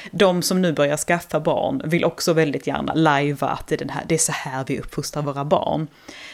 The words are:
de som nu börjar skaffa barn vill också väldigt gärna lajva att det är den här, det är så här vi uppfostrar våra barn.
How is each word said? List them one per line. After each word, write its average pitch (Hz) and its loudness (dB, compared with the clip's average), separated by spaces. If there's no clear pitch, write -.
de 180 4
som 185 2
nu 175 4
börjar 143 2
skaffa 175 0
barn 147 0
vill 165 2
också 170 2
väldigt 156 0
gärna 139 -2
lajva 147 2
att - -4
det 156 -2
är - 0
den 139 -6
här, - -6
det 165 0
är 156 2
så - 0
här 135 -6
vi 131 -2
uppfostrar - -6
våra 143 -4
barn. 156 0